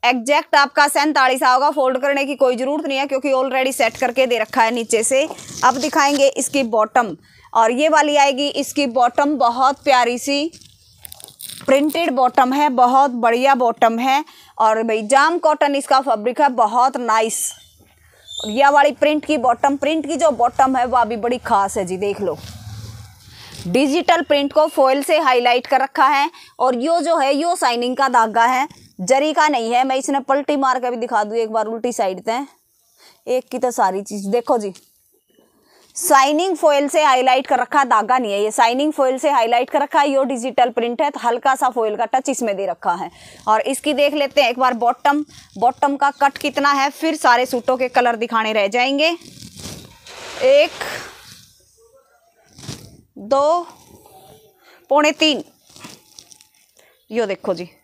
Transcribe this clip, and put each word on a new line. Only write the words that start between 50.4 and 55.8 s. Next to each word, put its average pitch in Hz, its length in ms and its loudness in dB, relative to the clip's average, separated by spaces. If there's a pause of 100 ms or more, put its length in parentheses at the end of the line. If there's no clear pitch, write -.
एक, 285 260 4 (2500)
दो, 285 480 0 (1200)
पौने 302 220 4
तीन, 302 300 0 (1700)